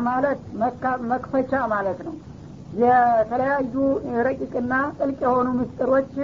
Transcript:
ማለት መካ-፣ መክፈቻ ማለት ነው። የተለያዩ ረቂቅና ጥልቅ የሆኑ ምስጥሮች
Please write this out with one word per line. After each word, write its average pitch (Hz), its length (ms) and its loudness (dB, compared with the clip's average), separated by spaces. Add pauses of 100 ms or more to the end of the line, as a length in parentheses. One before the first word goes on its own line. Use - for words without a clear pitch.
ማለት 254 380 0 (160)
መካ-፣ 240 260 -2 (220)
መክፈቻ 254 480 -2 (140)
ማለት 196 340 -2
ነው። 165 140 -10 (640)
የተለያዩ 240 960 4 (460)
ረቂቅና 254 520 -2 (220)
ጥልቅ 277 260 -2
የሆኑ 254 320 2
ምስጥሮች 262 580 0 (140)